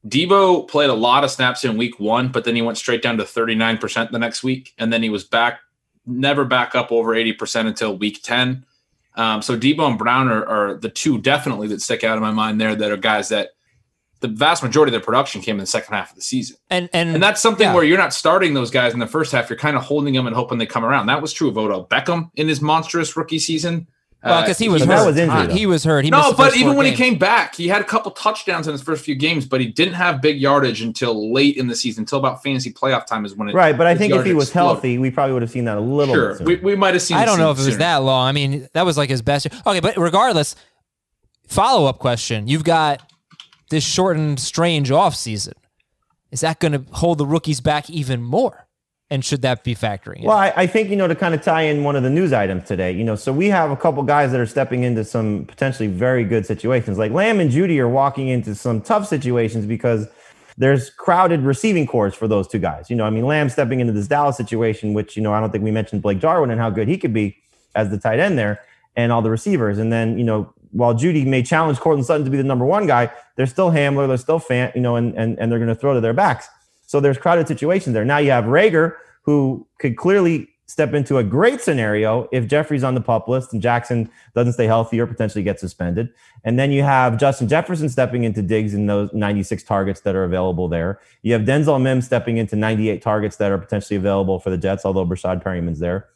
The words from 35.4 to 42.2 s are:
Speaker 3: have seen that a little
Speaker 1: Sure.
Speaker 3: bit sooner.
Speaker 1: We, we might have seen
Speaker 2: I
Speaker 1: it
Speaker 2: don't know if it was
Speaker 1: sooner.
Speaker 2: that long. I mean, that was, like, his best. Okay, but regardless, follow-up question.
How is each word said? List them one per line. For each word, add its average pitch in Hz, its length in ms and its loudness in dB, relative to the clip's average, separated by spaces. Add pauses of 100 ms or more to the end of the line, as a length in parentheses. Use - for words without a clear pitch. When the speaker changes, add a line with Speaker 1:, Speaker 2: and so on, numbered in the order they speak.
Speaker 3:
have 113 80 -4
seen 120 160 -4
that 107 100 -2
a 104 40 -2
little 135 340 2
Speaker 1:
Sure. 117 160 4
Speaker 3:
bit 95 80 -10
sooner. 135 100 -2
Speaker 1:
We, 175 80 4
we 190 180 0
might 190 200 2
have 180 80 0
seen 175 160 -2
Speaker 2:
I 214 40 4
Speaker 1:
it 233 40 4
Speaker 2:
don't 202 120 2
know 160 120 4
if 135 80 -2
it 135 80 0
was 123 80 2
Speaker 1:
sooner. - 40 -4
Speaker 2:
that 165 200 2
long. 131 280 2
I 135 60 0
mean, 139 400 -2
that 175 140 0
was, 156 100 0
like, 143 140 0
his 127 120 0
best. 143 240 0 (180)
Okay, 190 160 2
but 190 160 0
regardless, 196 600 2 (880)
follow-up 190 520 2
question. 117 500 -4